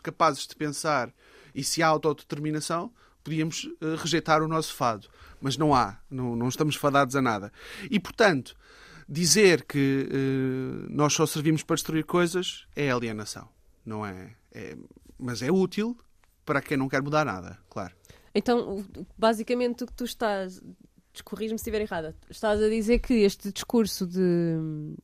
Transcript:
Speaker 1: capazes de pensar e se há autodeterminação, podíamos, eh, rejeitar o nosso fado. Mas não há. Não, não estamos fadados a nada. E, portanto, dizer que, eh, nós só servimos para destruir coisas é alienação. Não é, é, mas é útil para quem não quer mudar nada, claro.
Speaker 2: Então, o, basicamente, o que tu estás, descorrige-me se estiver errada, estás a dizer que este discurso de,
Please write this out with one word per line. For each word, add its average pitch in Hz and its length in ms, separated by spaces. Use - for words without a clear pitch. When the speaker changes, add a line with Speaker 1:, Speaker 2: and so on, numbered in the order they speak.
Speaker 1:
capazes 151 440
de - 80
pensar 143 580
e 135 100
se - 180
há 165 60
autodeterminação, 156 1040
podíamos, 156 440
eh, 160 160
rejeitar 156 460
o 156 60
nosso 160 260
fado. 113 340
Mas 135 160
não 151 180
há. 110 240
Não, 127 260
não 117 120
estamos 147 280
fadados 139 400
a 139 60
nada. 107 300
E, 208 100
portanto, 170 540
dizer 165 560
que, 135 460
eh, 131 800
nós 143 240
só 160 100
servimos 156 380
para 240 140
destruir 160 280
coisas 175 680
é 147 160
alienação. 110 580
Não 107 180
é, 95 300
é, - 240
mas 123 240
é 127 80
útil 190 460
para 139 160
quem 143 160
não 135 120
quer 135 140
mudar 147 220
nada, 90 340
claro. 95 240
Speaker 2:
Então, 226 440
o, - 280
basicamente, 240 680
o - 20
que - 60
tu - 120
estás, 196 560
descorrige-me 220 460
se - 40
estiver 214 200
errada, 165 340
estás 214 320
a 214 60
dizer 226 320
que - 120
este 202 400
discurso 208 540
de, 175 500